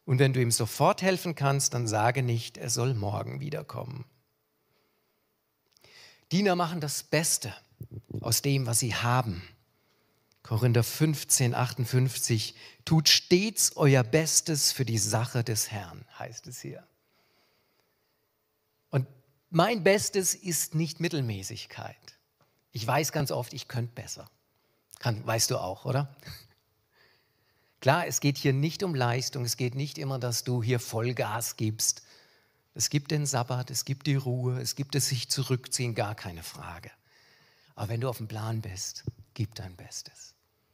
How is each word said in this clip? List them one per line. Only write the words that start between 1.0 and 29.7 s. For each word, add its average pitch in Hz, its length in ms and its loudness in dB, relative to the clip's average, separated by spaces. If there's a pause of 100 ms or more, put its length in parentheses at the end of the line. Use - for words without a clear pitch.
helfen 180 320 0
kannst, 139 400 2
dann 120 120 -2
sage 113 360 2
nicht, 117 340 -2
er 127 140 -8
soll 120 240 0
morgen 104 460 -4
wiederkommen.“ - 640 -8 (2250)
Diener 185 240 4
machen 170 240 0
das 147 220 -4
Beste - 520 0 (640)
aus - 200 0
dem, 139 260 2
was 117 120 0
sie 113 160 0
haben. 117 480 2 (1000)
Korinther 117 420 4
fünfzehn 143 720 2
achtundfünfzig: 123 1000 0 (300)
„Tut 160 240 6
stets - 680 4
euer 135 260 8
Bestes 151 720 2
für 131 140 -2
die 113 120 2
Sache 110 460 0
des 107 260 -2
Herrn“, - 340 -10 (140)
heißt - 280 -12
es - 140 -14
hier. 131 220 -12 (2000)
Und 131 160 2 (440)
mein 180 340 4
Bestes 196 500 4
ist - 400 -4
nicht 156 240 0
Mittelmäßigkeit. 120 960 -4 (760)
Ich 113 140 -6
weiß 139 260 2
ganz 151 180 0
oft, 120 220 -4
ich - 160 -12
könnte 120 260 -4
besser. - 340 -12 (720)
Kann, 120 260 -2
weißt 113 260 2
du 123 80 0
auch, 92 260 -6
oder? 131 280 -2 (1700)
Klar, 156 280 4
es 139 100 -2
geht 139 180 2
hier 143 160 2
nicht 147 300 0
um 175 140 -2
Leistung, 123 480 0
es 113 120 -2
geht 123 200 -2